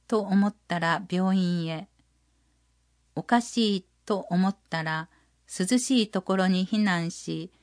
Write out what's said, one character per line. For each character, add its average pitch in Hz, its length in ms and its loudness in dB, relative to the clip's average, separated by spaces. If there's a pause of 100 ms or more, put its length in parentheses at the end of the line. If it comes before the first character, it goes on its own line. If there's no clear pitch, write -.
と 220 120 2
思 202 280 2
っ 202 60 -4 (120)
た 175 140 -4
ら 165 280 0
病 185 280 2
院 175 320 0
へ。 160 200 -8 (1300)
お 160 80 -6
か 240 180 2
し 220 360 0
い 185 100 -6 (200)
と 202 140 -2 (100)
思 185 180 2
っ 196 80 -2 (140)
た 160 120 -4
ら、 160 260 -4 (380)
涼 196 320 -2
し 247 260 2
い 208 40 -2
と 190 140 -4
こ 190 160 0
ろ 185 100 2
に 185 180 2
避 214 160 0
難 175 280 0
し、 165 420 -10 (100)